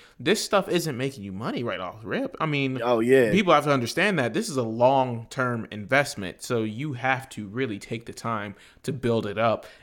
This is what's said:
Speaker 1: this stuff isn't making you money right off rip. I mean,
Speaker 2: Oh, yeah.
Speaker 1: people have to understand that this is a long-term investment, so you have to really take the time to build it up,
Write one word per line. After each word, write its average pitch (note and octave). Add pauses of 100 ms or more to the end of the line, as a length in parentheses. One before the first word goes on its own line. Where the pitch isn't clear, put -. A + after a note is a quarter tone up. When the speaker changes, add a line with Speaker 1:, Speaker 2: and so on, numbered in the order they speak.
(180)
Speaker 1:
this F3
stuff G3
isn't D#3
making C3
you G2
money C3
right G2
off F2+
rip. D3
I D#3+
mean, C#3
Speaker 2:
Oh, A#2+
yeah. B2
Speaker 1:
people F3+
have D3
to D3
understand E3
that A#2+
this F#3+
is C3+
a B2
long-term A#2+
investment, G#2
so A#2
you A#2+
have B2
to G#2
really G#2+
take A2+
the -
time G#2 (280)
to -
build A#2
it G2+
up, A2 (180)